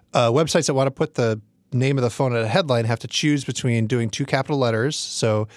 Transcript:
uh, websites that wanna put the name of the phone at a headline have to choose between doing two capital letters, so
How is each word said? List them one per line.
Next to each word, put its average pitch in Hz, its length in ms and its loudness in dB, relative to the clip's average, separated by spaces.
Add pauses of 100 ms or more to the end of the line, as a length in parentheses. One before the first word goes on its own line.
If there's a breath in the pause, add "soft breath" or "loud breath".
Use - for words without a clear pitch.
(140 soft breath)
uh, 123 160 4
websites 151 380 2
that 147 80 0
wanna 135 160 2
put 151 240 -4
the 110 260 0 (340)
name 135 220 2
of 127 60 0
the 123 80 2
phone 131 240 0
at 117 80 0
a 110 40 -2
headline 131 380 0
have 117 140 0
to - 80 -12
choose 147 360 0
between 117 440 -2
doing 117 200 0
two 135 200 -6
capital 139 320 -2
letters, 120 360 0
so 107 600 -2